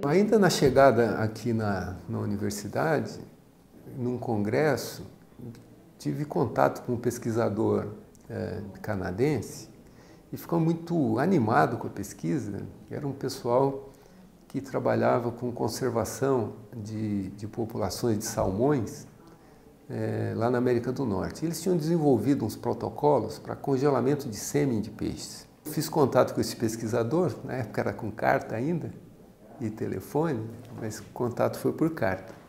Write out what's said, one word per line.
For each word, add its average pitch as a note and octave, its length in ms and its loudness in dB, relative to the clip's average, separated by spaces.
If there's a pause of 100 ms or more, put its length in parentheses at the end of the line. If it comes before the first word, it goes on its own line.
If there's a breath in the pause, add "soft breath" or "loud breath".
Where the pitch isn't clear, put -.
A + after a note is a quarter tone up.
(160)
Ainda G#3+ 220 6
na F#3+ 100 8
chegada B2 680 6
aqui A2 340 -2
na, G2 420 -2 (140)
na A2 100 -4
universidade, G#2+ 1000 -2 (800)
num B2 180 -2
congresso, A#2 880 0 (960)
tive D3 260 -4
contato C#3 640 2
com B2 80 0
um - 20 -2
pesquisador, A2 920 0 (420)
eh, G2+ 320 -6 (180)
canadense G2+ 880 -2 (640 loud breath)
e C3 60 -10
ficou - 200 -2
muito E3 600 0
animado C3+ 580 4
com - 100 -6
a A2+ 40 -6
pesquisa. G#2+ 720 -4 (280)
Era C3+ 160 -6
um C#3 60 -4
pessoal C3+ 800 0 (580 loud breath)
que A#2+ 140 -6
trabalhava A#2+ 680 2
com A#2+ 220 -6
conservação B2 1000 0 (200)
de, G#2 580 -4
de - 140 -12
populações G#2+ 720 0
de G2+ 60 -6
salmões, A2 840 0 (840 loud breath)
eh, A2 440 -2
lá G#2+ 140 2
na B2+ 80 2
América B2 340 2
do C3 140 -2
Norte. F#2 400 -2
Eles E3 160 -2
tinham F3+ 160 2
desenvolvido D3 680 4
uns G#2+ 140 -4
protocolos A2 840 0
para A#2 160 -8
congelamento C3+ 760 2
de G#2 60 -8
sêmen C3+ 440 0
de G2+ 80 -4
peixes. - 580 -8 (160)
Eu - 100 -10
fiz - 180 -2
contato B2 440 4
com B2+ 60 0
esse - 160 -2
pesquisador, A#2 800 0 (100)
na B2+ 80 -6
época B2+ 300 -4
era A2 100 0
com G#2 180 -6
carta C3 460 0
ainda, C3 340 -2 (680)
e A2+ 120 -4
telefone, A2 760 -2 (340)
mas A2 200 -6
o - 60 -14 (100)
contato A#2+ 440 0
foi C3 140 0
por D3+ 160 0
carta. G2+ 460 -4 (140)